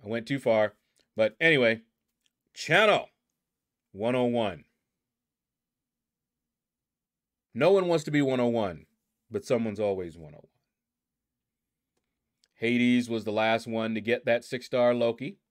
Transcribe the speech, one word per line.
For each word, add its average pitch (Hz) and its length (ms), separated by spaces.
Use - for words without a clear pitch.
I 110 40
went 113 180
too 139 140
far. 110 360
But 107 240
anyway, 127 400
channel 190 560
one 113 240
oh 123 80
one. 113 400
No 156 200
one 185 160
wants 165 160
to 156 60
be 147 100
one 131 180
oh 120 80
one, 104 380
but 107 140
someone's 113 380
always 92 360
one 76 160
oh - 40
one. - 100
Hades 120 560
was 113 160
the 107 80
last 110 340
one 113 260
to 110 60
get 117 240
that 120 220
six-star 123 480
Loki. 135 460